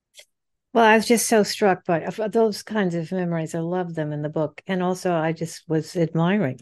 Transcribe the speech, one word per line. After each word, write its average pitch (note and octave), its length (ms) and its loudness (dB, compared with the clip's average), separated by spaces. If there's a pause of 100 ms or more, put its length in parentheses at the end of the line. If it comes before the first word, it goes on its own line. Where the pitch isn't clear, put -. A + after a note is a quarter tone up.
(720)
Well, A#3 120 6
I G#3+ 100 8
was A3 100 4
just A#3 220 2
so G#3+ 160 4
struck G3 420 0
by D#3+ 160 0
of G3 300 -6
those A3+ 320 0
kinds G3 320 -2
of E3 160 -4
memories. E3+ 420 -2
I E3+ 60 -4
love E3+ 340 -4
them D3+ 200 -4
in D3 80 -6
the D3+ 80 -4
book. D3+ 380 -4
And F#3 140 -2
also, F3+ 320 -2
I D#3+ 200 0
just E3 340 -10
was D#3 300 -2
admiring E3 640 0